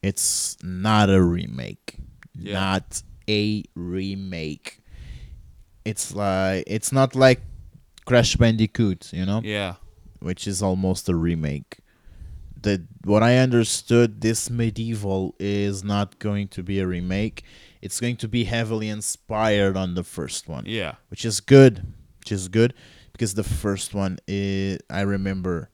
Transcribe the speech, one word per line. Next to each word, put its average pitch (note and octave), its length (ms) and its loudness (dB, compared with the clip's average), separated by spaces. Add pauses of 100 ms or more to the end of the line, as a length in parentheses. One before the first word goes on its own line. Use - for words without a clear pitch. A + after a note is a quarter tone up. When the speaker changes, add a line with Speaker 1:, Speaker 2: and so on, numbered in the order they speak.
Speaker 1:
it's - 580 -2
not G2+ 480 4
a F#2+ 140 8
remake. B1+ 720 -2 (420)
Speaker 2:
Yeah. F#2+ 220 -8
Speaker 1:
Not F#2+ 420 0 (260)
a G#2+ 360 0 (100)
remake. F2+ 1080 -8 (1040)
It's - 280 -6
like, F#2+ 540 -2
it's A2 240 -4
not C3+ 240 2
like C3 260 6 (640)
Crash A#2+ 300 4
Bandicoot, A2 800 2
you F2+ 120 -2
know? G#2 180 -2
Speaker 2:
Yeah. G2+ 320 -4 (440)
Speaker 1:
Which - 260 -8
is F#2+ 160 -4
almost F#2 480 0
a F2+ 60 2
remake. D#2+ 640 -2 (840)
The, G2 220 0 (200)
what G#2 180 4
I A#2+ 160 6
understood, A#2 840 2
this A2 280 -2
Medieval A2 920 -4
is G2+ 440 -2
not G2+ 340 -2
going G2+ 300 -2
to F#2+ 160 -10
be F#2+ 160 -2
a F#2 80 0
remake. F#2 560 -4 (360)
It's - 200 -8
going A#2+ 180 -2
to A#2 100 -6
be A2+ 180 0
heavily A2+ 440 -2
inspired G#2 880 0
on F#2 160 -2
the F2 100 -2
first - 440 -8
one. C#2 180 -10
Speaker 2:
Yeah. G2+ 300 -6 (140)
Speaker 1:
Which - 160 -10
is A2 160 -4
good. C3+ 440 8 (340)
Which - 120 -10
is F#2+ 160 -6
good A2+ 260 2 (380)
because G2 240 -4
the G#2 80 -2
first - 500 -4
one G2 240 -2 (100)
is, G2 520 -4 (100)
I G2 120 -4
remember F#2+ 720 -4